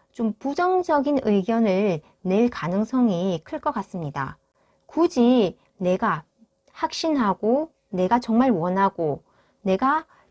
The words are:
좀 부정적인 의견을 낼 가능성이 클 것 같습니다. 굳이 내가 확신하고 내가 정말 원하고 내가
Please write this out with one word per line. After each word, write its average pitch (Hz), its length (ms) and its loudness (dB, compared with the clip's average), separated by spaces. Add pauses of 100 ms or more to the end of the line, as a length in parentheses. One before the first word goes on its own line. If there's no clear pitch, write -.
(140)
좀 220 260 -2
부정적인 294 840 0
의견을 202 760 0 (220)
낼 208 280 2
가능성이 208 960 -2
클 - 160 -10
것 294 140 -4
같습니다. 147 640 -8 (480)
굳이 247 720 2 (180)
내가 185 480 -2 (480)
확신하고 277 1000 -2 (180)
내가 190 300 0
정말 240 320 2
원하고 180 720 0 (400)
내가 262 420 0 (260)